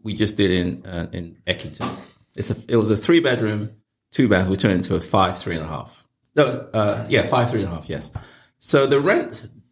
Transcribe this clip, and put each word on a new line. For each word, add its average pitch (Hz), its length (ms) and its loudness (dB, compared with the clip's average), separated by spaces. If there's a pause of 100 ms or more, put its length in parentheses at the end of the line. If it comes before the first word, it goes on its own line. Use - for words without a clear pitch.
we 107 100 -6
just 104 220 0
did 98 160 4
in, 90 340 -2
uh, 85 280 -8
in 87 240 -10 (100)
Eckington. - 420 -6 (460)
It's - 160 -4
a, - 40 -4 (180)
it - 40 4
was 107 120 2
a 107 80 2
three 165 240 4
bedroom, 110 500 -2 (400)
two 131 160 2
bath. 92 220 4
We 95 80 0
turned 104 160 2
it 90 40 2
into 90 180 -2
a 90 40 0
five, 92 380 0
three 85 180 -6
and 80 80 -6
a 80 40 -8
half. - 380 -12 (300)
No, 147 80 6 (300)
uh, 107 340 0
yeah, - 200 2
five, 120 220 2
three 110 140 -2
and 90 80 -4
a 82 40 -6
half. 78 120 -12
Yes. 80 240 -8 (480)
So 139 280 4
the 139 120 4
rent, 196 480 0 (240)